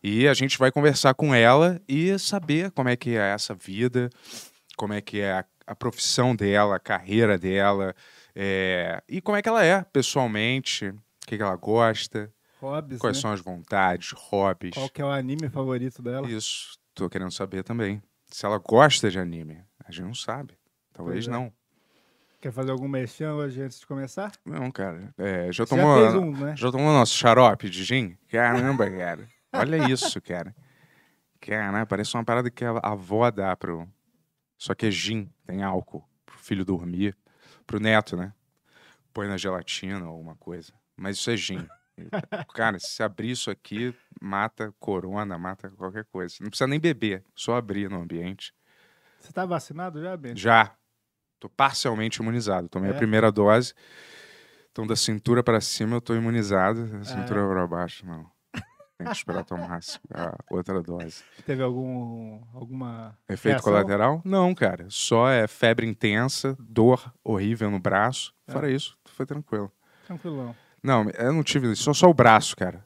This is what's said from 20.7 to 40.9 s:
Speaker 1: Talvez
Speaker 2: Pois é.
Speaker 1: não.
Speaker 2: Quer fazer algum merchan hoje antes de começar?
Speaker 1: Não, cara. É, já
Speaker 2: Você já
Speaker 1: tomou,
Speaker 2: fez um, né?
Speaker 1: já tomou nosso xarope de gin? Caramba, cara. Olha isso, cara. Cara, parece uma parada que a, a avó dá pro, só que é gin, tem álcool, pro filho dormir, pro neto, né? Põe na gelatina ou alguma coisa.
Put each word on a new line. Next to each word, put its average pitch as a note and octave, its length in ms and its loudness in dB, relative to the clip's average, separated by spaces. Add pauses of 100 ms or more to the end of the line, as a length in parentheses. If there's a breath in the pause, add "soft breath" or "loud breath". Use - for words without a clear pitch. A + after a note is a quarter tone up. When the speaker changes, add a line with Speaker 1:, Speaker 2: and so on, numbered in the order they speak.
Speaker 1:
Talvez F2+ 320 -8
Speaker 2:
Pois - 20 -6
é. B2+ 40 -6
Speaker 1:
não. A#2+ 220 -6 (880)
Speaker 2:
Quer C3+ 120 -10
fazer C3 180 -4
algum C3+ 160 -4
merchan C#3 480 -6
hoje C#3 260 -6
antes C3 200 -12
de - 40 -20
começar? C#3 460 -10 (140)
Speaker 1:
Não, D3+ 260 -8
cara. F#2+ 460 -10
É, F2+ 340 -4
já A2 140 -2
Speaker 2:
Você C3+ 100 0
já - 60 4
Speaker 1:
tomou, C#3+ 200 8
Speaker 2:
fez - 140 8
um, F3 160 2
né? C#3 240 -6
Speaker 1:
já B2 160 -2
tomou C#3 220 2
nosso B2 220 6
xarope A2+ 540 6
de F2+ 140 -8
gin? G2+ 340 -4 (120)
Caramba, A#2+ 600 2
cara. F2+ 380 -8 (260)
Olha D#3+ 240 0 (120)
isso, C3 320 -2
cara. F2 340 -10 (840 soft breath)
Cara, G#2+ 460 -4
parece G#2+ 300 -4
uma A#2 80 -4
parada A#2+ 280 0
que - 140 -10
a, A#2 60 -2 (120)
a G#2 80 -2
avó G#2 400 2
dá F#2+ 240 -2
pro, E2+ 320 -8 (720)
só - 180 -6
que - 120 -4
é G#2 40 2
gin, G2 380 -4 (160)
tem F#2+ 180 -6
álcool, F#2 400 -6 (220)
pro - 120 -20
filho F#2+ 280 -4
dormir, F2+ 500 -2 (500 soft breath)
pro G#2 140 -6
neto, G#2+ 380 2
né? F#2 160 -8 (800 soft breath)
Põe G2+ 140 -6
na G2 100 -4
gelatina F#2 680 -6
ou E2 60 -12
alguma E2 240 -16
coisa. E2+ 380 -14 (240)